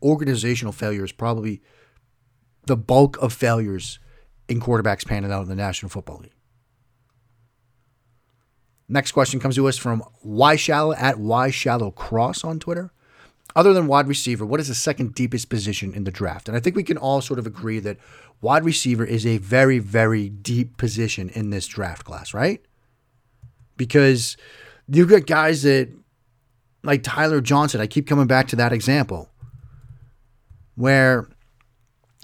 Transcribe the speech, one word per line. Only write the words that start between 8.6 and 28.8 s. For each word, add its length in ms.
Next 240
question 300
comes 140
to 120
us 100
from 240
Y 320
Shallow, 380
at 260
Y 300
Shallow 420
Cross 540
on 140
Twitter, 340
other 180
than 140
wide 200
receiver, 380
what 140
is 80
the 80
second 400
deepest 340
position 440
in 100
the 80
draft? 360
And 80
I 40
think 160
we 80
can 140
all 240
sort 180
of 80
agree 320
that 180
wide 220
receiver 400
is 220
a 120
very, 420
very 500
deep 480
position 520
in 200
this 180
draft 380
class, 280
right? 300
Because 640
you've 220
got 160
guys 380
that, 260
like 200
Tyler 380
Johnson, 400
I 60
keep 200
coming 200
back 220
to 80
that 140
example, 580